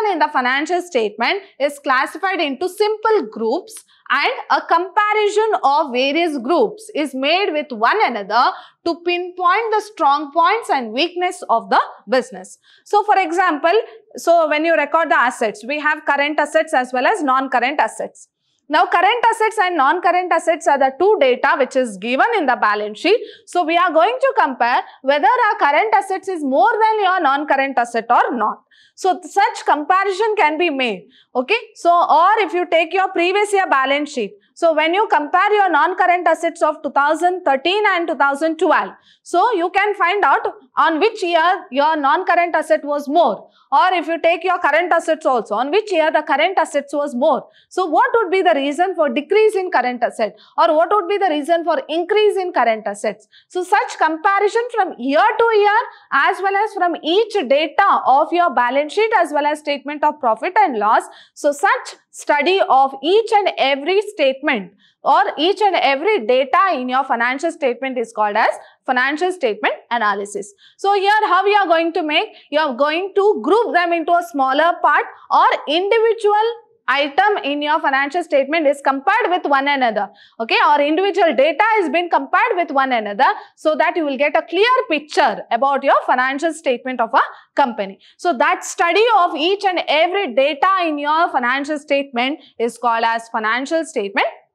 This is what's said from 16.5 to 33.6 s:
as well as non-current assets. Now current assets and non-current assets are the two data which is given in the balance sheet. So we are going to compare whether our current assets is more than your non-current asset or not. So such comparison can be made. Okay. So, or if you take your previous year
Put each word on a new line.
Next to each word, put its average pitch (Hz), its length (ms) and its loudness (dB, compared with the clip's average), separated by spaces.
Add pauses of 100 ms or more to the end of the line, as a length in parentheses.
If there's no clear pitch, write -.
as 254 200 -2
well 254 120 0
as 381 160 2
non-current 269 600 0
assets. - 480 -6 (400)
Now 320 160 2
current 392 440 2
assets 440 320 -2
and 359 140 -2
non-current 349 560 0
assets 330 340 -2
are 285 120 2
the 262 200 2
two 415 220 2
data 262 380 2
which 277 180 -2
is 240 220 -2
given 254 300 0 (100)
in 330 80 0
the 247 100 2
balance 208 440 -2
sheet. 403 200 2 (260)
So 349 200 -2
we 330 100 0
are 349 160 2
going 359 260 2
to 539 220 0
compare 269 420 0 (200)
whether 285 260 2
our 440 320 2
current 359 340 2
assets 392 360 -2
is 349 120 -6
more 294 300 2
than 440 320 0
your 370 180 2
non-current 277 560 0
asset 240 320 -2
or 320 240 2
not. 233 280 -4 (340)
So 359 280 -2
such 403 420 -2
comparison 381 720 0
can 302 200 2
be 349 120 0
made. 247 380 -4 (280)
Okay. 254 220 0 (180)
So, - 140 0
or 339 480 4
if 359 160 -2
you 359 160 -2
take 330 240 2
your 381 160 0
previous 381 420 0
year 381 180 0